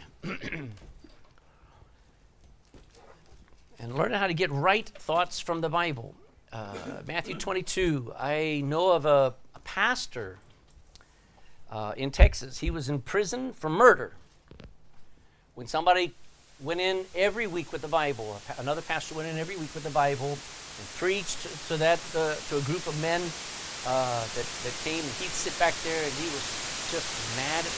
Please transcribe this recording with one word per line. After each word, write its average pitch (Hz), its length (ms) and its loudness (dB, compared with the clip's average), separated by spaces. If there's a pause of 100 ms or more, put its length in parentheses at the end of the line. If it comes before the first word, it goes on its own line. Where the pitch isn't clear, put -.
(220)
<clears throat> - 60 -8 (3500)
And 120 180 -8
learning 214 220 2
how 196 80 2
to 175 80 0
get 160 160 2
right 185 360 4
thoughts - 540 -2
from 165 220 -2
the 160 80 0
Bible. 147 440 -2 (380)
Uh, 107 220 -10 (320)
Matthew 165 300 -4
twenty-two, 180 840 0
I 151 480 0
know 165 240 4
of 156 160 4
a, 139 260 6 (220)
a - 60 -20
pastor, 131 760 -2 (1300)
uh, 107 260 -6
in 135 140 -2
Texas. - 480 6
He 165 120 -2
was 147 200 -4
in 143 100 0
prison 226 540 -2
for 156 160 -4
murder. 185 420 8 (1400)
When 123 120 -12
somebody 175 460 4 (500)
went 165 160 -2
in 190 240 2 (160)
every 202 320 2
week 165 240 -4
with 143 80 -6
the 156 80 -6
Bible, 123 480 0
a - 80 -14
pa-, 135 160 -8
another 151 240 -2
pastor 156 320 -4
went 156 80 -4
in 160 80 -6
every 170 240 -4
week 151 160 -8
with 156 80 -8
the 156 80 -6
Bible 143 480 2
and - 460 -10 (100)
preached 190 480 0 (240)
to 165 80 -2
that, 160 240 4 (160)
uh, 156 240 0
to 143 240 -2
a - 80 -
group 175 160 -2
of 151 160 -2
men, 170 160 2 (640)
uh, 123 400 2
that, 117 240 -2 (160)
that 123 120 -4 (120)
came, 160 160 0
and 131 160 -4
he'd 180 160 -4
sit - 240 -2
back 165 240 6
there 160 160 0
and 147 240 -2
he 170 80 -2
was 139 160 -2 (480)
just 165 80 0 (320)
mad 156 320 0
at 160 120 -2